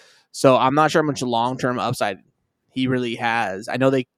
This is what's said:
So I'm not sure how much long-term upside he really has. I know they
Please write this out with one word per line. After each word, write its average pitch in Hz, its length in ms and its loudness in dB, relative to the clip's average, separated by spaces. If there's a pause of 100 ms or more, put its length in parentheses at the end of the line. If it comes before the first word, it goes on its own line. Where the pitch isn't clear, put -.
(300)
So 131 260 4
I'm 131 200 2
not 156 160 4
sure 165 100 4
how 156 40 -2
much 143 140 -4
long-term 123 600 -2
upside 104 380 -4 (540)
he 131 140 -2
really 123 300 -2
has. 110 520 -4
I - 80 -6
know 135 140 2
they 131 160 0 (120)